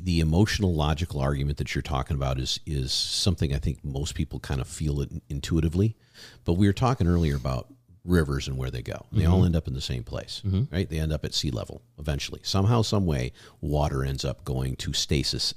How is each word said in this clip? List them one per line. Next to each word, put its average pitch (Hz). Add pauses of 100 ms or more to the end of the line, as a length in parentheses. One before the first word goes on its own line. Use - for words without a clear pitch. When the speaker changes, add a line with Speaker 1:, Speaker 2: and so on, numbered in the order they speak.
Speaker 1:
the 87
emotional, 87
logical 76
argument 71
that -
you're 69
talking 67
about 65
is, 65
is 67
something -
I -
think -
most 69
people 73
kind 67
of -
feel 71
it 65 (200)
intuitively. 82 (500)
But 85
we 98
were 98
talking 123
earlier 85
about 64 (380)
rivers 76
and 65
where 65
they 62
go. -
They 98
all 87
Speaker 2:
Mm-hmm. 92
Speaker 1:
end 82
up 80
in 67
the 67
same 62
place, -
Speaker 2:
Mm-hmm. 98
Speaker 1:
right? 95
They 80
end 78
up 73
at -
sea -
level - (160)
eventually. -
Somehow, 107
some 101
way, 64 (260)
water 73
ends 67
up -
going 65
to 71
stasis, -